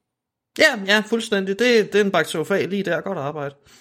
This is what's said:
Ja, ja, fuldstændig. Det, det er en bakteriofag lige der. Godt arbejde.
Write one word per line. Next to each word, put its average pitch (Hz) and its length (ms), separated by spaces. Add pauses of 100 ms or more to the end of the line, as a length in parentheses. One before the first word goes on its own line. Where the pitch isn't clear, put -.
(580)
Ja, 214 360
ja, 214 120
fuldstændig. 196 520
Det, 233 340
det 202 80
er 208 40
en 196 60
bakteriofag 185 580
lige 196 140
der. 170 180
Godt 190 180
arbejde. 143 360 (260)